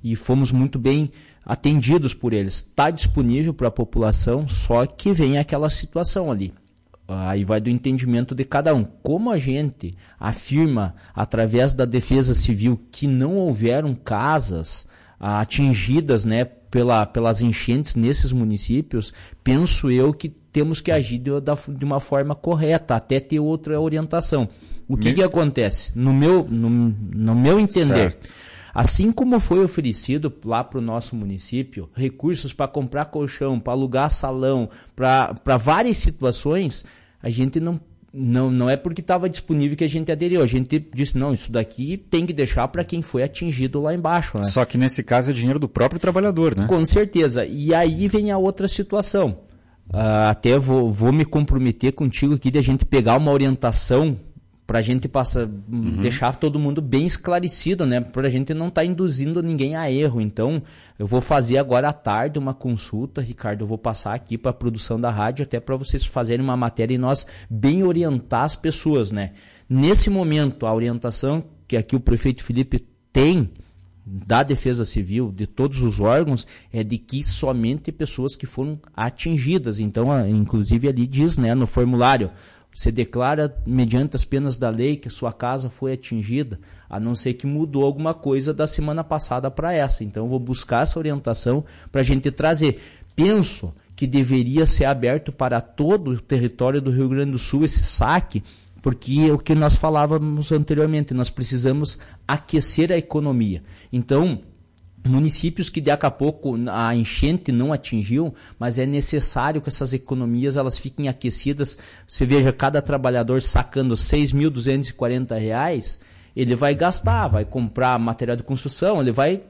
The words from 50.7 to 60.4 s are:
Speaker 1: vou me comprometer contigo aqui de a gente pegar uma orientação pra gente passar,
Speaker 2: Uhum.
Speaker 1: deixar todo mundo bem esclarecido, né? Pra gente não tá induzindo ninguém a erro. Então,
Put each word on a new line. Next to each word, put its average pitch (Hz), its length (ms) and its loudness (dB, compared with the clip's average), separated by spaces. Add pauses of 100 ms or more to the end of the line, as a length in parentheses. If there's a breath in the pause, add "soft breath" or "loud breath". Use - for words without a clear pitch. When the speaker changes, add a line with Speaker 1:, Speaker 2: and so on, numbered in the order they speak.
Speaker 1:
vou 110 220 2
me 151 140 4
comprometer 135 680 2
contigo 139 440 0
aqui 131 140 0
de 131 80 0
a 143 60 4
gente 131 220 2
pegar 120 320 4
uma 147 140 4
orientação 135 840 2 (500)
pra 110 160 0
gente 127 240 0
passar, 127 420 -2 (180)
Speaker 2:
Uhum. 107 320 -2
Speaker 1:
deixar 123 360 0
todo 151 240 0
mundo 143 200 0
bem 139 280 0
esclarecido, 175 800 -2
né? 123 120 2
Pra 131 300 -2
gente 131 240 -2
não 160 160 -4
tá 165 160 0
induzindo 165 560 -2
ninguém 156 340 -2
a 160 160 -2
erro. 131 300 0
Então, 113 400 -2 (380 loud breath)